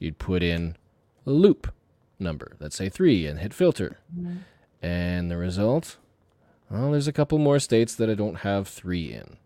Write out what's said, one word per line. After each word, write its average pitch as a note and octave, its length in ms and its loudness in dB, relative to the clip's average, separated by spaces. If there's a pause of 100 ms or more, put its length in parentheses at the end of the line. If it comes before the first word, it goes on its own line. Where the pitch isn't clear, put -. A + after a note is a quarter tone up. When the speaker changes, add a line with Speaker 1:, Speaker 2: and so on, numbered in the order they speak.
Speaker 1:
You'd D#2 180 -8
put F2+ 240 0
in E2+ 340 -2 (480)
a C#3 60 -4
loop E3+ 420 4 (460)
number, E2 400 -6
let's D#2 160 -12
say F#2+ 140 -4
three, G#2+ 380 4
and D2 120 -6
hit G#2 160 -8
filter. - 440 0 (140)
Speaker 2:
Mm-hmm. F3 260 -8 (440)
Speaker 1:
And F2 480 -2
the E2+ 60 -4
result, G2+ 600 -2 (720)
well, A#2+ 220 -2
there's D3 160 2
a D3+ 60 -2
couple D3+ 260 2
more C#3+ 220 4
states A#2 340 2
that A2 160 0
I A2 40 0
don't G2+ 240 -4
have G2+ 280 -2
three F2 460 -6
in. G1+ 340 -16